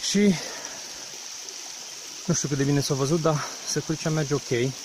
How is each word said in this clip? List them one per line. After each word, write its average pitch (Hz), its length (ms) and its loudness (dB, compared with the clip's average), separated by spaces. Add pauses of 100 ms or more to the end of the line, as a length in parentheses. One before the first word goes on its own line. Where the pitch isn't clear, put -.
Și 202 260 6 (1900)
nu 175 80 2
știu - 140 0
cât 139 100 0
de 139 60 4
bine 143 180 4
s-a 147 120 0
văzut, 139 280 2
dar 151 240 4 (220)
săcuricea 156 420 -2
merge 156 240 2
ok. 131 380 2 (140)